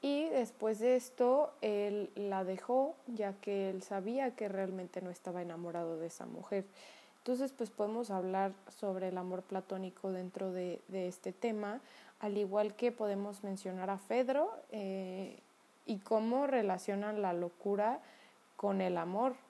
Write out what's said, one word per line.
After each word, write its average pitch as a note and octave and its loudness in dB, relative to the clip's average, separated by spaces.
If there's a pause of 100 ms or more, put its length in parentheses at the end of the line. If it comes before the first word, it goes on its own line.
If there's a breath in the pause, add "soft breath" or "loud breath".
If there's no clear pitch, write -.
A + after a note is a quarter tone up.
Y C#4+ 2
después A3 0
de B3 6
esto, B3+ 4
él G#3 0
la G3 0
dejó, B3 2 (120)
ya G#3+ -2
que G3 0
él F#3+ -4
sabía A#3 -2
que G#3+ -4
realmente F#3+ -4
no F3+ -6
estaba F3+ -6
enamorado E3+ -4
de E3 -4
esa - -10
mujer. G3 -4 (540 loud breath)
Entonces, C4 0
pues A3 -4
podemos G#3+ -2
hablar F#3+ 2 (160)
sobre F#3 -2
el F#3 -4
amor F3+ -4
platónico F#3+ -4
dentro F#3 -4
de, F3+ -4
de F#3+ -2
este F#3 -6
tema, G#3+ -2 (380 loud breath)
al G#3 -2
igual G#3 2
que A#3+ 2
podemos G3+ -2
mencionar F#3+ -4
a G3 -2
Fedro, C4 2 (200)
eh, F#3+ -4 (480)
y G#3+ -2
cómo A#3 2
relacionan G#3 2
la F#3 2
locura G3+ 2 (600 loud breath)
con G3 2
el F#3 4
amor. G3 2 (160)